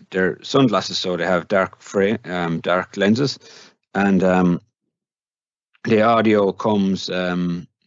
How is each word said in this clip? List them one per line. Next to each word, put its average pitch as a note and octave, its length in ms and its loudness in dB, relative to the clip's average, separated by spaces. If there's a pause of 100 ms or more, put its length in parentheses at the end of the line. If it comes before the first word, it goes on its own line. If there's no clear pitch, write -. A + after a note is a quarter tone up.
(120)
they're F#2 320 -2
sunglasses, G#2 560 0
so F2+ 180 -4
they E2+ 80 -4
have F2+ 220 -2
dark F#2+ 340 -2
frame, G#2 440 0
um, F2 340 -4
dark F2+ 380 -4
lenses, A2+ 420 0 (560)
and, G2 280 2
um, F#2 380 2 (1200)
the A2 180 4
audio A2 480 4
comes, G2 580 -2
um, F2+ 580 -4 (180)